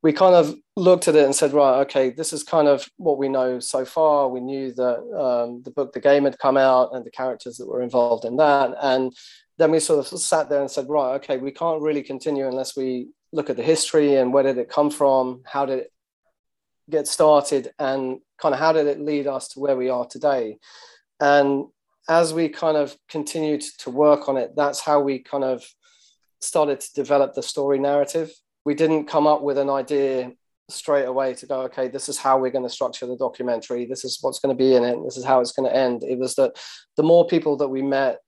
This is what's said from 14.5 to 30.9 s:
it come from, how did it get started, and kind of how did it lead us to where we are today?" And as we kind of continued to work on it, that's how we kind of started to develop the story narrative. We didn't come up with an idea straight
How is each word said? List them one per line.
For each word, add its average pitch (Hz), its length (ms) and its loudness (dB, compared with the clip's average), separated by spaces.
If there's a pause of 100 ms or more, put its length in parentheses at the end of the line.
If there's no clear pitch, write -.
it 123 140 -4
come 147 200 2
from, 131 540 0
how 139 220 -4
did 131 140 -4
it - 120 -14 (960)
get 147 180 -2
started, 143 720 2
and 135 420 -4 (180)
kind 147 160 0
of 127 40 -4
how 160 140 2
did 156 140 2
it 143 140 -2
lead 147 260 -4
us 135 220 -6
to - 120 -16
where 139 160 0
we 127 140 -2
are 123 160 -4
today?" 123 520 -4 (600)
And 143 460 2 (420)
as 165 240 2
we 165 160 -2
kind 156 300 -2
of 143 180 -4 (120)
continued 151 520 -4 (200)
to 135 100 -12
work 143 400 2
on 135 80 0
it, - 180 -6
that's 143 240 -2
how 147 200 2
we 139 180 -2
kind 135 260 -6
of 131 180 -4 (800)
started 147 400 -2
to - 140 -16
develop 139 400 0
the 127 80 -6
story 139 360 -2
narrative. 143 540 -2 (320)
We 147 100 0
didn't 156 320 0
come 151 200 2
up 151 160 2
with 143 160 -2
an 139 120 -2
idea 135 640 -2 (360)
straight 143 360 -2